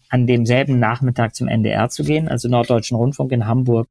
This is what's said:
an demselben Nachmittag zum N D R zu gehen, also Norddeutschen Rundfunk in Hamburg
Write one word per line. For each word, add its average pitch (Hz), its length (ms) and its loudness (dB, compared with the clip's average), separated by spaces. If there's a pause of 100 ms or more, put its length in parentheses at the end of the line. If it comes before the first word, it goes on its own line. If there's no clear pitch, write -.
an 123 180 2
demselben 123 540 2
Nachmittag 117 560 0
zum 123 100 -4
N 113 160 0
D 107 60 2
R 107 220 0
zu - 120 -8
gehen, 151 260 -2
also 123 200 -4
Norddeutschen 120 480 0
Rundfunk 131 340 -2
in 120 160 -2
Hamburg 120 440 0